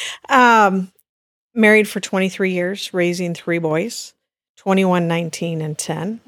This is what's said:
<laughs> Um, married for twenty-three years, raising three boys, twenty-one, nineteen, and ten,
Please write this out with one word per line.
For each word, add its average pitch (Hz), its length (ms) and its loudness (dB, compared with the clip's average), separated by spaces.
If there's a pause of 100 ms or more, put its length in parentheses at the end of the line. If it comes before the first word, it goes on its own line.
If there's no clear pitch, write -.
<laughs> - 260 -12
Um, 220 640 4 (640)
married 214 340 4
for 202 120 -8
twenty-three 190 520 -2
years, 180 420 -4
raising 175 400 -2
three 170 240 -4
boys, 165 560 -4 (420)
twenty-one, 185 520 2
nineteen, 170 520 -4
and 151 160 -6
ten, 170 520 -8